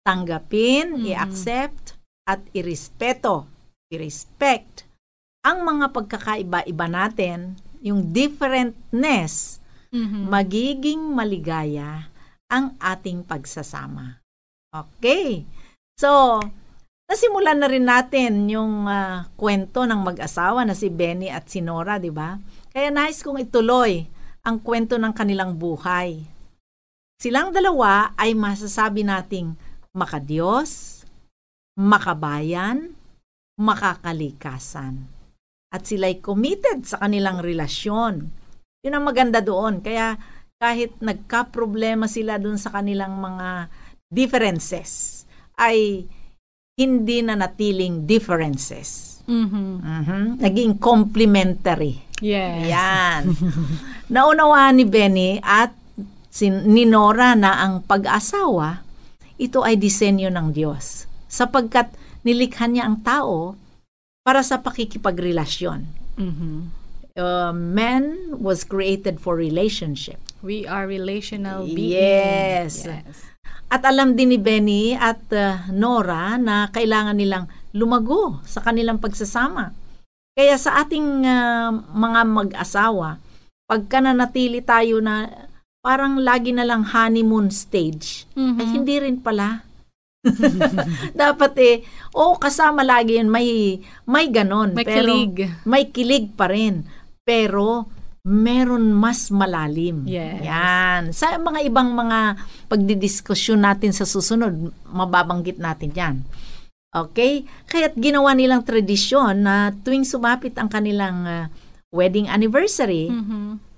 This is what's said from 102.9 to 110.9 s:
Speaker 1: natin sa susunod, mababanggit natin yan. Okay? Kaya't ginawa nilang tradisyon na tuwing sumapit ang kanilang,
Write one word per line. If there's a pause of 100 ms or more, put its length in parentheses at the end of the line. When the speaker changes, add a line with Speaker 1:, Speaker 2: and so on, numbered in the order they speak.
Speaker 1:
natin
sa
susunod, (340)
mababanggit
natin
yan. (720)
Okay? (180)
Kaya't
ginawa
nilang
tradisyon
na
tuwing
sumapit
ang
kanilang,